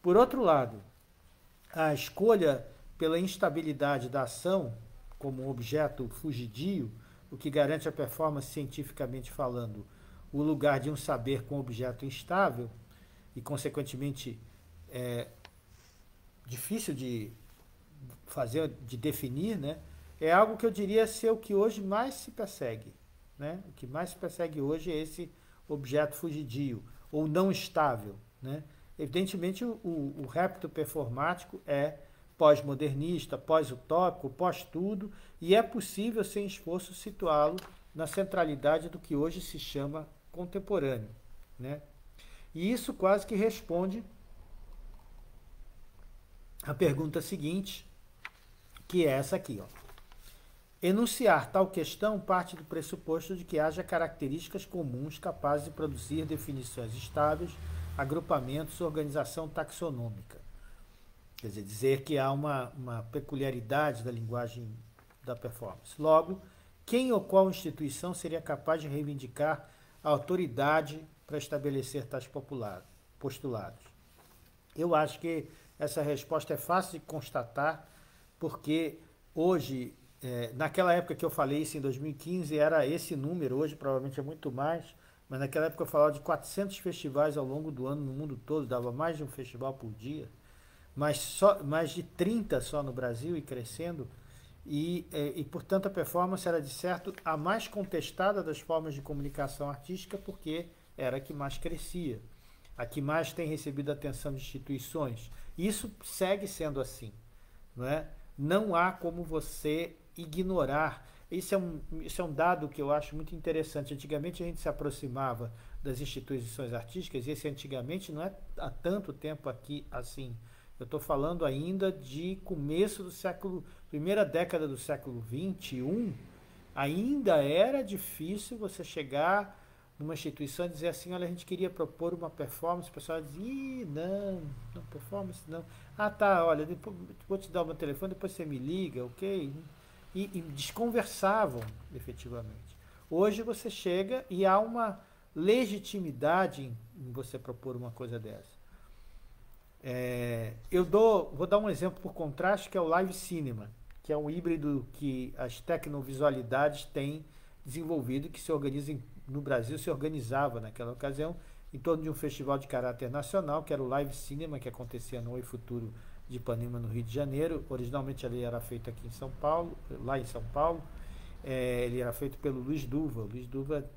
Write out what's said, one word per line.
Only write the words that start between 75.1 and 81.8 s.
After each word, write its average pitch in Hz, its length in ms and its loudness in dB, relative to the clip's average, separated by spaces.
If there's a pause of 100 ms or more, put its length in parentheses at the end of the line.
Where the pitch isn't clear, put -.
que 165 300 -2 (280)
essa 151 240 0
resposta 147 540 0
é - 20 -2
fácil 175 440 0
de - 40 -20
constatar, 147 840 -2 (500)
porque 156 640 0 (340)
hoje, 139 580 2 (300)
é, 120 320 -4
naquela 170 400 4
época 175 220 2
que - 80 0
eu 160 60 4
falei 143 320 2
isso, 151 140 -4
em 143 40 -2